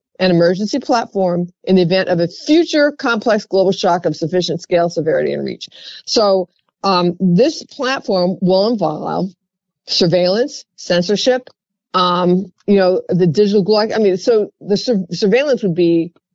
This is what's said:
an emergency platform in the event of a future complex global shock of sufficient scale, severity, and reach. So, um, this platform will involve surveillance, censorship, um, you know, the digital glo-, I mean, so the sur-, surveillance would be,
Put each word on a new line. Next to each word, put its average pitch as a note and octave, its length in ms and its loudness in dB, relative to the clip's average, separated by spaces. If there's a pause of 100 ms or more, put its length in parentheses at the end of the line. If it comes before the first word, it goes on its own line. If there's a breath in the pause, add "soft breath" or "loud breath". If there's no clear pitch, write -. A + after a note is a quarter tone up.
(200)
an F#3 120 2
emergency F3+ 480 2
platform F#3+ 720 -2 (120)
in F#3+ 120 2
the F#3 60 6
event F3+ 280 0
of F3 100 0
a E3+ 80 0
future D4+ 640 0
complex A#3 540 -2
global F#3+ 260 2
shock F3+ 340 0
of D#3 100 -2
sufficient F3 460 -4
scale, E3+ 280 0
severity, D3+ 440 -2
and C#3+ 120 -6
reach. B2 220 -12 (380 loud breath)
So, G3 440 0 (340)
um, F3+ 360 0
this F#3+ 440 2
platform G3 800 -4
will F#3+ 260 2
involve E3+ 640 -4 (560)
surveillance, F3+ 760 0 (100)
censorship, G3+ 760 -2 (440)
um, F3+ 580 0 (160)
you G#3 80 4
know, F#3 340 2
the F3+ 180 2
digital G3+ 360 2
glo-, G#3 160 2
I G#3+ 200 -2
mean, G3 180 2
so G#3+ 420 0
the G3 180 -2
sur-, F#3+ 340 -2
surveillance A#3 520 0
would F3+ 120 -2
be, E3+ 380 0 (220)